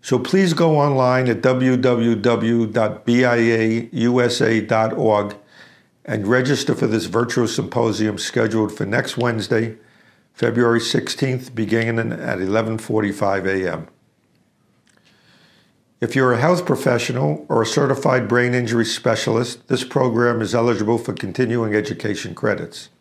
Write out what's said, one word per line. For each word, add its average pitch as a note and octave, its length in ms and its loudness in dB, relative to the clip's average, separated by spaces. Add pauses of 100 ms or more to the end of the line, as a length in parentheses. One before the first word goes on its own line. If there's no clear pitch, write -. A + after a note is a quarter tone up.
So C3 140 0
please F3 380 2
go D#3 240 4
online C3 500 2
at G#2+ 140 -2
w B2+ 340 4
w A#2+ 380 2
w A2+ 500 2
dot G#2+ 400 -2
b B2 180 4
i A#2+ 120 4
a A2+ 560 2
u B2 280 2
s A#2+ 220 2
a A2+ 180 2
dot A2 340 0
org G#2 420 0 (680)
and G#2+ 220 -4
register C3 480 0
for C3 140 0
this G#2+ 180 0
virtual A#2 420 0
symposium A2 720 -2
scheduled A2 580 0
for - 80 -4
next A2+ 320 -2
Wednesday, A2+ 640 -2 (560)
February A#2 480 2
sixteenth, B2+ 720 -4
beginning A2+ 600 -2
at - 280 -6
eleven A2 380 -2
forty-five G2+ 680 -2
A F#2+ 280 0
M. D#2+ 160 -10 (2000)
If A#2 160 -4
you're B2+ 180 4
a A#2 80 0
health E3 240 2
professional C3 840 -2
or A2+ 140 2
a G#2+ 60 0
certified C3 600 0
brain A#2+ 280 2
injury A#2 300 0
specialist, A2+ 840 -2
this B2 160 -2
program A#2+ 580 0
is G#2+ 140 -4
eligible A#2 420 2
for G#2+ 160 -6
continuing A2 600 -2
education G2 580 -4
credits. E2+ 560 -6 (120)